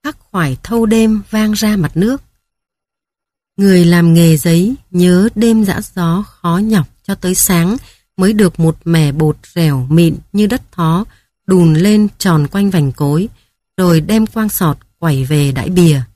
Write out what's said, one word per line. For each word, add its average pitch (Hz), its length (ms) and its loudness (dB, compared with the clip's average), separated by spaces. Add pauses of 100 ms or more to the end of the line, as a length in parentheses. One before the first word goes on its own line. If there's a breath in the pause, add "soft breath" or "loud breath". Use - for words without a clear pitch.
Khắc 294 160 -12
khoải 147 420 -6
thâu 226 240 -2
đêm 220 440 0
vang 214 220 -2
ra 214 240 -2
mặt 160 200 -4
nước. 233 260 -2 (1300)
Người 190 280 4
làm 170 300 4
nghề 165 220 4
giấy 175 380 0 (160)
nhớ 180 440 2
đêm 220 300 2
giã 190 160 -4 (140)
gió 175 280 -2
khó 175 420 -4
nhọc 214 240 -2 (140)
cho 196 120 -8
tới 185 200 -4
sáng 180 420 0 (400 soft breath)
mới 190 160 2
được 208 280 0
một 160 240 0
mẻ 160 280 0
bột 151 240 -2 (180)
rẻo 143 360 -2
mịn 160 260 2 (160)
như 208 140 0
đất 240 260 -6
thó 170 320 -2 (420 soft breath)
đùn 175 280 4
lên 208 340 2 (100)
tròn 156 280 0
quanh 202 240 -2
vành 147 220 -2
cối, 151 360 -2 (480 soft breath)
rồi 175 240 2
đem 214 260 0
quang 220 220 -6
sọt 160 280 -2 (220)
quẩy 139 260 -2
về 143 280 -2
đãi 131 180 -6
bìa. 165 320 2 (140)